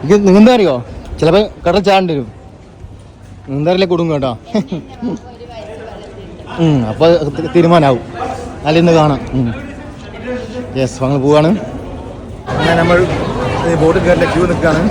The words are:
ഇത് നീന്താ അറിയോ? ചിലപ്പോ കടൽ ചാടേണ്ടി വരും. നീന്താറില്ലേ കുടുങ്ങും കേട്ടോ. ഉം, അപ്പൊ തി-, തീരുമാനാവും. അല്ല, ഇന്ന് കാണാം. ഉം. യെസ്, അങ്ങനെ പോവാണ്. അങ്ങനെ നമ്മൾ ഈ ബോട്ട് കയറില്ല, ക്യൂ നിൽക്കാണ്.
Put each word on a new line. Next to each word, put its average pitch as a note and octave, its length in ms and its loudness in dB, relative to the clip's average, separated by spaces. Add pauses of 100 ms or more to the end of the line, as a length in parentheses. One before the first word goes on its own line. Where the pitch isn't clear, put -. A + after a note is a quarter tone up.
ഇത് G3+ 220 4
നീന്താ G#3+ 280 8
അറിയോ? F3 180 2 (460)
ചിലപ്പോ E3 200 4 (240)
കടൽ F3+ 220 2
ചാടേണ്ടി F#3+ 300 2
വരും. A#2+ 120 -6 (1200)
നീന്താറില്ലേ E3+ 440 0
കുടുങ്ങും E3 240 0
കേട്ടോ. C3 160 -2 (2250)
ഉം, D3+ 140 2 (120)
അപ്പൊ A#2 140 0 (340)
തി-, D#3 180 -4
തീരുമാനാവും. D#3+ 460 4 (640)
അല്ല, D#3 160 2
ഇന്ന് E3+ 160 4
കാണാം. D3 220 2 (180)
ഉം. A#2+ 100 0 (1300)
യെസ്, C3 260 -2
അങ്ങനെ C3+ 220 0
പോവാണ്. D3+ 240 4 (1080)
അങ്ങനെ E3 240 2
നമ്മൾ F3 160 4 (760)
ഈ - 100 2
ബോട്ട് E3+ 220 4
കയറില്ല, E3+ 300 2
ക്യൂ F3 180 2
നിൽക്കാണ്. D#3+ 380 0